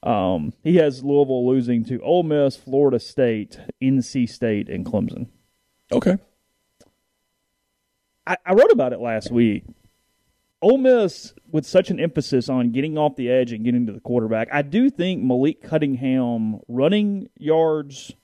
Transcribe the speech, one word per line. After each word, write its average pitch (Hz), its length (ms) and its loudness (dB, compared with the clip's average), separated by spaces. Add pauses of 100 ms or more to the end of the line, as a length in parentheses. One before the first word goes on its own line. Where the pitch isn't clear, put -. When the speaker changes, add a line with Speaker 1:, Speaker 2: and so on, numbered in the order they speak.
Speaker 1:
Um, 92 480 -2 (100)
he 175 140 2
has 143 260 2
Louisville 135 440 2
losing 123 400 0
to 120 160 -6
Ole 175 200 2
Miss, 147 340 0
Florida 135 440 2
State, 113 580 -4 (220)
N 135 200 2
C 123 260 -2
State, 107 420 -4
and - 180 -8
Clemson. 107 400 -4 (640)
Speaker 2:
Okay. 196 280 2 (2000)
Speaker 1:
I, 185 100 -4 (100)
I 180 80 0
wrote 285 160 8
about 139 220 4
it 87 80 -6
last 113 300 -4
week. 117 340 2 (960)
Ole 240 180 4
Miss, 247 560 2 (160)
with 151 160 -4
such - 240 2
an 185 80 -2
emphasis 143 500 -2
on 127 220 0
getting 147 260 -4
off 147 200 0
the 123 120 -4
edge 123 240 2
and 110 120 -8
getting 123 220 0
to 107 60 -8
the 107 80 -16
quarterback, 113 520 -2
I 147 100 0
do 214 280 2
think 180 320 -4
Malik 131 400 0
Cunningham 127 1040 -2
running 196 680 -2
yards 156 760 -2 (120)